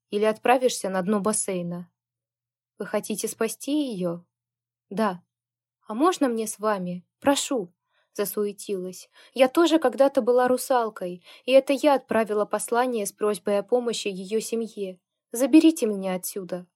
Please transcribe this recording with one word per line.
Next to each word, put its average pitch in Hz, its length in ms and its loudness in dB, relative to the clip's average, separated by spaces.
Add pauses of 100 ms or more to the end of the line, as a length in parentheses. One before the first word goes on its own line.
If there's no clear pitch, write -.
или 208 140 -2
отправишься 233 640 0
на 190 120 -2
дно 208 180 0
бассейна». 180 720 -4 (920)
«Вы 196 60 -8
хотите 214 400 -4
спасти 262 640 -4
её?» 175 340 -6 (640)
«Да». 190 320 -2 (640)
«А 220 80 -12
можно 294 360 0
мне 220 180 -4
с - 100 -10
вами? 185 480 -4 (140)
Прошу», 269 520 0 (440)
засуетилась. 202 920 -6 (280)
«Я 262 140 4
тоже 320 280 4
когда-то 269 460 2
была 247 240 4
русалкой, 226 760 -2 (220)
и 254 60 -2
это 269 220 6
я 277 200 4
отправила 220 520 0
послание 233 600 -2
с 202 60 -8
просьбой 208 480 -2
о 196 40 -4
помощи 233 440 -2
её 196 320 -4
семье. 214 600 -6 (320)
Заберите 294 540 6
меня 190 300 -2
отсюда». 180 500 -10 (100)